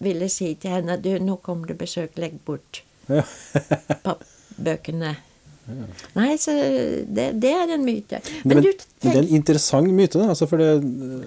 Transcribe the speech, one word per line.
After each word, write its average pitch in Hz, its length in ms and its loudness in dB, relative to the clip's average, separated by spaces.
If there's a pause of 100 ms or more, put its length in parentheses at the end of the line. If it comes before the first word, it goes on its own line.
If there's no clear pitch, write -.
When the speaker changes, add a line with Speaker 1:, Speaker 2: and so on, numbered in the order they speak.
Speaker 1:
ville 180 280 -2
si 175 260 -4
til 185 160 -8
henne, 180 300 -2
"Du, 190 180 -2
nå 185 220 -2
kommer 165 260 -8
det 165 100 -8
besøk, 170 400 -8
legg 165 280 -8
bort - 360 -10 (260)
Speaker 2:
Ja. 143 160 2 (400)
<laughs> - 400 -4
Speaker 1:
pa-, 185 160 -4 (380)
bøkene." 160 580 -6 (520)
Speaker 2:
Ja. 131 180 -12 (300)
Speaker 1:
Nei, 240 220 2
så 302 120 -2 (560)
det, 220 220 -2 (120)
det 247 140 2
er 349 220 0
en 285 100 -2
myte. 214 320 -4 (260)
Speaker 2:
Men, 269 140 4
Speaker 1:
Men 294 60 8
du, 392 80 6
Speaker 2:
men - 80 -8 (240)
det 127 80 4
er 127 80 4
en 165 80 4
Speaker 1:
tenk 156 100 2
Speaker 2:
interessant 151 560 4
myte, 185 240 4
da, 208 140 4
altså, 160 180 0
for 170 80 2
det, 156 140 4 (560)